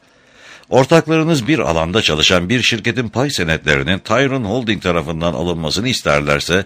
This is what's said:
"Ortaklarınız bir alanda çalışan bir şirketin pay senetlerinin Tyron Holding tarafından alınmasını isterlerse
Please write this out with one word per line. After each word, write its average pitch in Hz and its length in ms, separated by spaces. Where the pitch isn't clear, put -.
"Ortaklarınız 156 800
bir 151 100
alanda 82 440
çalışan 87 460
bir 117 140
şirketin 113 460
pay 135 220
senetlerinin 78 680
Tyron 127 460
Holding 107 380
tarafından 85 520
alınmasını 85 540
isterlerse 73 760